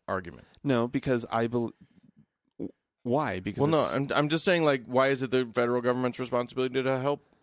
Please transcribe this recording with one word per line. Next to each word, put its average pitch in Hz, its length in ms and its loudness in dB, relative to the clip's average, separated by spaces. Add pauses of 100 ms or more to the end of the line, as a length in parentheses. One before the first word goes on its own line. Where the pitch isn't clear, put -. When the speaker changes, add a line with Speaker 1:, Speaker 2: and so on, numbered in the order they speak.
Speaker 1:
argument. - 400 -6 (160)
Speaker 2:
No, 120 240 2
because 123 420 -2
I 117 200 -2
bel-, 117 240 -2 (1300)
why? 120 380 0
Because 101 220 -4
Speaker 1:
Well, 143 80 4
no, 156 120 4
Speaker 2:
it's 78 120 0
Speaker 1:
I'm, 139 200 -2
I'm 147 140 2
just 156 160 -2
saying, 175 180 2
like, 139 240 2
why 131 220 4
is 135 160 0
it 113 80 -2
the 127 200 4
federal 120 280 2
government's 123 400 0
responsibility 127 640 -2
to 131 180 0
help 143 220 -2 (200)